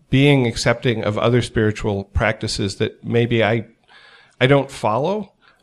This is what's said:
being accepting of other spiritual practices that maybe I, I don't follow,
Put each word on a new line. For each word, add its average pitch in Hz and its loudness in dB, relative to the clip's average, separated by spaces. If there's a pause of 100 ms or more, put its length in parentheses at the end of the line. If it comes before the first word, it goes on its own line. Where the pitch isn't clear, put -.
being 135 4
accepting 117 -2
of 104 -2
other 120 2
spiritual 107 -2
practices 107 -4
that - -4
maybe 117 0
I, 107 0 (720)
I 127 2
don't 135 2
follow, 151 -4 (300)